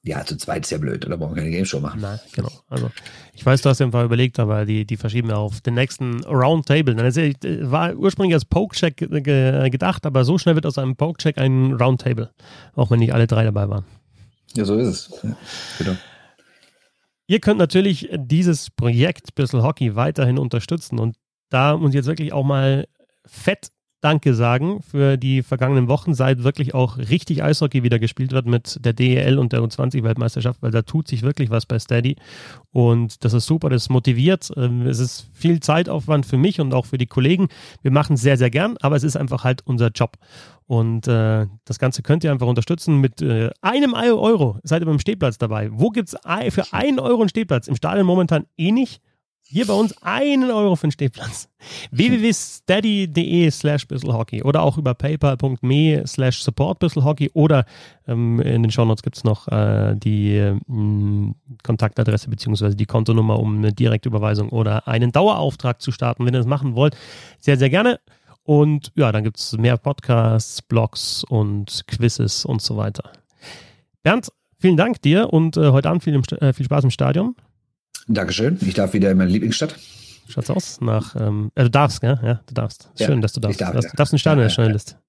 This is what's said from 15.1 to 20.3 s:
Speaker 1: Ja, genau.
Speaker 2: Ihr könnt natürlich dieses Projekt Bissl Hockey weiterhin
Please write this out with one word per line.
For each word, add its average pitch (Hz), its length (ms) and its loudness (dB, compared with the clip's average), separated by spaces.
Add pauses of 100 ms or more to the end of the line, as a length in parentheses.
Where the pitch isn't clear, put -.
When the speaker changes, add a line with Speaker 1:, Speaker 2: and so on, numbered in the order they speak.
Speaker 1:
Ja, 110 120 -6 (420)
genau. 185 180 -2 (1300)
Speaker 2:
Ihr 202 140 2
könnt 208 180 2
natürlich 180 580 2
dieses 156 540 0
Projekt 120 640 0
Bissl 127 280 0
Hockey 120 340 0
weiterhin 131 420 0